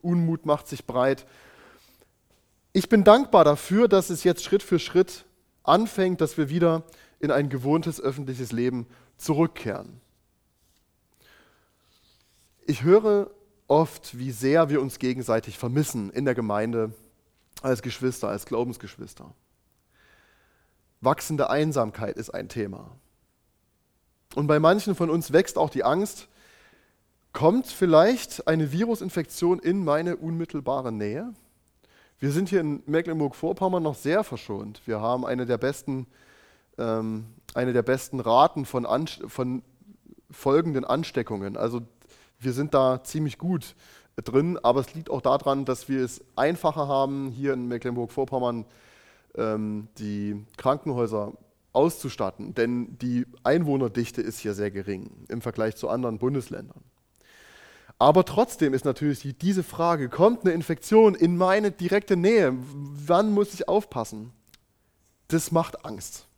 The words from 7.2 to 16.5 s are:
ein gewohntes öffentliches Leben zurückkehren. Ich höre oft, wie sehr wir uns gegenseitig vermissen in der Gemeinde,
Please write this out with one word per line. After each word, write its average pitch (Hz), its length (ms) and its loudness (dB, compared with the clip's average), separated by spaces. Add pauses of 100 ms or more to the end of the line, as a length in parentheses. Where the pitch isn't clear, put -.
ein 139 180 2
gewohntes 143 500 -2
öffentliches 131 520 -6
Leben 120 360 -2 (300)
zurückkehren. 143 800 -4 (2750)
Ich 131 160 -2
höre 202 480 4 (360)
oft, 151 500 0
wie 127 140 -8
sehr 139 380 2
wir 147 120 2
uns 131 180 -6
gegenseitig 120 580 -2
vermissen 123 540 -4
in 135 140 -4
der 127 100 0
Gemeinde, 110 580 -2 (680)